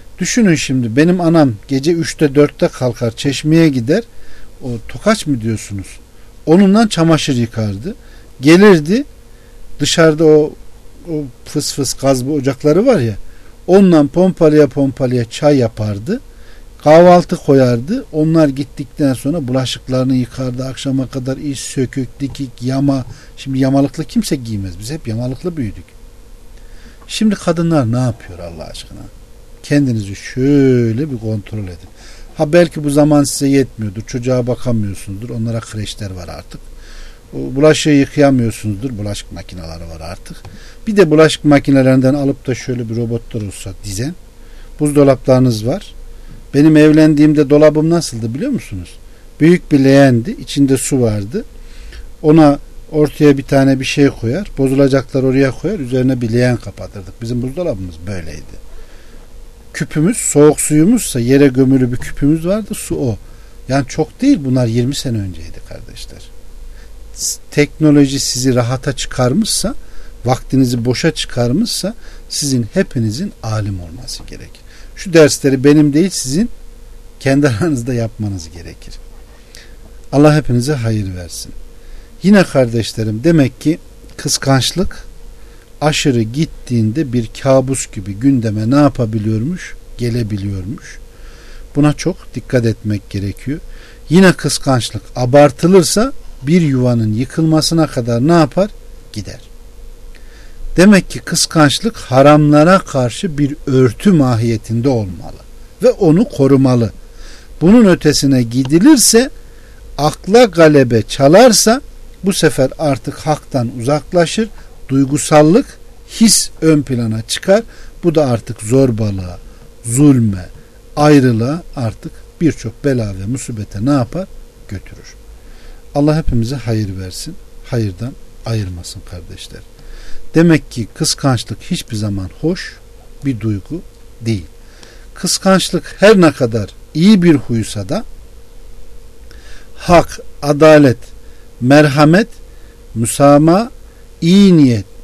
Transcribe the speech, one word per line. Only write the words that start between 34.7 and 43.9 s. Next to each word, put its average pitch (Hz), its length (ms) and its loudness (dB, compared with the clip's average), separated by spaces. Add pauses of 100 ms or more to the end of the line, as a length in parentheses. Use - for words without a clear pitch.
Onlara 117 300 -6
kreşler 104 520 -10
var 90 160 -14
artık. 78 340 -16 (720)
O 135 220 -10
bulaşığı 156 340 2
yıkayamıyorsunuzdur. 131 1080 0
Bulaşık 101 340 -10
makineleri 85 580 -16
var 82 120 -16
artık. - 360 -16 (500)
Bir 214 100 0
de 175 140 4
bulaşık 151 340 4
makinelerinden 135 680 4
alıp 139 340 -4
da 127 80 -4
şöyle 117 340 -8
bir 113 60 -6
robotlar 117 460 -6
olsa 98 300 -12 (120)
dizen. 107 320 -8 (640)